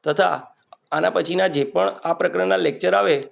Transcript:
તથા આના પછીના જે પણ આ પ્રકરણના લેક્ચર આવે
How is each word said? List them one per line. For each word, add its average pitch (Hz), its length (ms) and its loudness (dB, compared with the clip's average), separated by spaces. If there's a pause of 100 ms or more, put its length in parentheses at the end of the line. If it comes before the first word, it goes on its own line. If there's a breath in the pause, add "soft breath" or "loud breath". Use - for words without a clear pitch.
તથા 151 420 0 (460)
આના 160 180 0
પછીના 180 360 0
જે 143 180 0
પણ 180 240 0
આ 170 240 -4
પ્રકરણના 185 440 0
લેક્ચર 170 380 0
આવે 180 380 2